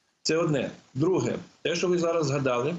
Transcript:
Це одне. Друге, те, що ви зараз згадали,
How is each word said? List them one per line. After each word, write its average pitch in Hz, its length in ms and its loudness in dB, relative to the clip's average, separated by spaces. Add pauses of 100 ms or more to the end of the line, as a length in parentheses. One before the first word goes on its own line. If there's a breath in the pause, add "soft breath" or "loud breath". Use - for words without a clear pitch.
(240)
Це 156 140 0
одне. 151 340 0 (220)
Друге, 147 420 0 (260)
те, 160 140 -2
що 180 120 0
ви 180 100 2
зараз 165 280 0
згадали, 135 540 0